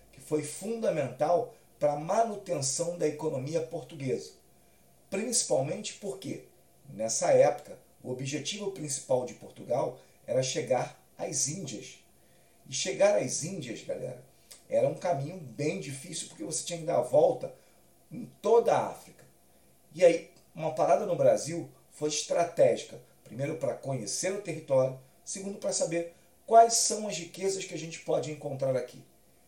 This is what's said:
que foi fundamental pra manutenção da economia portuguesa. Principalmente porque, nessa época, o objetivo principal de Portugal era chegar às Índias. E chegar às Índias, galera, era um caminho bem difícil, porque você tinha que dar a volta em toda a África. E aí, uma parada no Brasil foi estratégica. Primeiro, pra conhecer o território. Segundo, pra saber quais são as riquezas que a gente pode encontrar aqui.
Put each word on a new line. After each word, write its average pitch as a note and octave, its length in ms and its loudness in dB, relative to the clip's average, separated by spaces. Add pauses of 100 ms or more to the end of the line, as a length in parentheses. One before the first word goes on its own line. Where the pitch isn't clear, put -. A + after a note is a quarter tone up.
(120)
que - 80 -20
foi D3+ 240 -2
fundamental F3 1080 -2 (240)
pra D3 200 2
manutenção F3 1000 -2
da D#3 100 0
economia D3 540 -2
portuguesa. C#3 680 -6 (800)
Principalmente G3 840 -2
porque, - 500 -10 (440)
nessa A2+ 440 0
época, C3+ 440 6 (240)
o - 120 -8
objetivo D3 580 -6
principal D3+ 560 -2
de - 80 -12
Portugal - 640 -6 (260)
era B2+ 160 0
chegar B2+ 600 -2 (180)
às - 300 -2
Índias. C#3+ 500 -10 (680)
E C#3 40 -14
chegar G3 440 2
às - 260 -2
Índias, D#3 400 -8
galera, - 420 -8 (440)
era A#2+ 200 4
um D#3+ 60 0
caminho E3+ 440 -2
bem D3+ 420 -4
difícil, - 480 -10
porque - 160 -12
você - 200 -6
tinha E3+ 140 -6
que D#3+ 60 -8
dar E3+ 140 2
a - 40 4
volta - 500 4 (580)
em - 160 -12 (140)
toda A3 320 6
a - 160 2
África. - 360 -16 (680)
E E3+ 120 2
aí, - 260 6 (240)
uma D#3+ 200 -6
parada - 320 4
no F3 100 0
Brasil C#3+ 520 2 (220)
foi D3+ 180 -4
estratégica. - 920 2 (220)
Primeiro, C#3+ 340 -6
pra - 180 -2
conhecer C3+ 580 -4
o G3+ 80 -6
território. C3 580 0 (260)
Segundo, G3 340 -8
pra G3 140 -4
saber E3+ 420 -2 (320)
quais A3+ 280 10
são G#3+ 340 0
as E3+ 100 -4
riquezas F#3 460 -4
que F3 100 -12
a D#3+ 40 -6
gente D#3+ 220 -10
pode D3 300 -2
encontrar C3+ 460 -2
aqui. - 280 -6 (440)